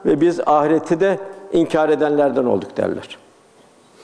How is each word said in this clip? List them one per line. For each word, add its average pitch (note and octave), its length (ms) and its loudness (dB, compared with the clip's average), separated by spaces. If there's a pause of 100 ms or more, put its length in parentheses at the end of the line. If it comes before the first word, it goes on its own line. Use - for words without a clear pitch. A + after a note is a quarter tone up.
ve D3 160 2
biz E3+ 240 2
ahireti D3+ 540 2
de F#3+ 200 0 (340)
inkar D#3 360 2
edenlerden D3 560 0
olduk G#2+ 320 -2
derler. - 400 -6 (880)